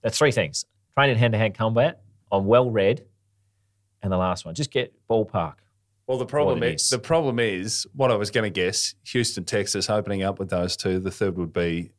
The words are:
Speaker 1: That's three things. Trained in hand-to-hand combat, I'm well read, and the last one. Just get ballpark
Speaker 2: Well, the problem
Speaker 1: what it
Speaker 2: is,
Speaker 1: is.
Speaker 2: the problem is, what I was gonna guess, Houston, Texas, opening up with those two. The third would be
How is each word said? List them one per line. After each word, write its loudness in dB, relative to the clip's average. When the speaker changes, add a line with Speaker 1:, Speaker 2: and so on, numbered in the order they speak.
Speaker 1:
That's -2
three 4
things. -2
Trained 4
in 2
hand-to-hand 2
combat, 2
I'm 2
well 6
read, 2
and -2
the 0
last -2
one. -10
Just -6
get -2
ballpark 0
Speaker 2:
Well, -2
the -4
problem 0
Speaker 1:
what 0
it -2
Speaker 2:
is, -4
Speaker 1:
is. 0
Speaker 2:
the 0
problem 0
is, -2
what 2
I 4
was -2
gonna 0
guess, -2
Houston, -2
Texas, -2
opening -2
up -2
with -6
those -2
two. 0
The -2
third -2
would -6
be -2